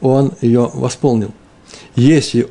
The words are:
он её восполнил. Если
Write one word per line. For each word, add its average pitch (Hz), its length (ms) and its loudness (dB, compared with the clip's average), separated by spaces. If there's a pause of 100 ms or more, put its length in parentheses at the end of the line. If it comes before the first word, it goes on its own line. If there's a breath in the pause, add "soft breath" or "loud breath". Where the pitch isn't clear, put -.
он 135 400 2
её 120 320 2
восполнил. 123 600 -4 (640 loud breath)
Если 123 540 2